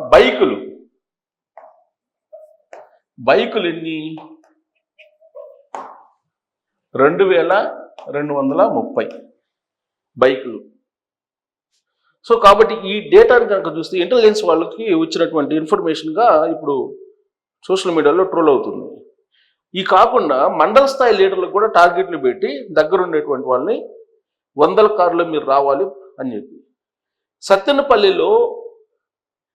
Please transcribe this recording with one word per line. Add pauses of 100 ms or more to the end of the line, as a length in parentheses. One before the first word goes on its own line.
(120)
బైకులు, (2750)
బైకులు
ఎన్ని? (3000)
రెండు (100)
వేల (640)
రెండు
వందల (140)
ముప్పై (1160)
బైకులు. (1700)
So (100)
కాబట్టి (160)
ఈ (160)
డేటాను
కనుక
చూస్తే (100)
ఇంటెలిజెన్స్
వాళ్ళకి (180)
వచ్చినటువంటి
ఇన్ఫర్మేషన్గా (280)
ఇప్పుడు (920)
సోషల్
మీడియాలో
ట్రోల్
అవుతుంది. (920)
ఈ (120)
కాకుండా (220)
మండల
స్థాయి
లీడర్లకు
కూడా (100)
టార్గెట్లు
పెట్టి (280)
దగ్గరుండేటువంటి
వాళ్ళని (840)
వందల (120)
కార్లు
మీరు
రావాలి (340)
అని
చెప్పి. (920)
సత్తెనపల్లిలో (1200)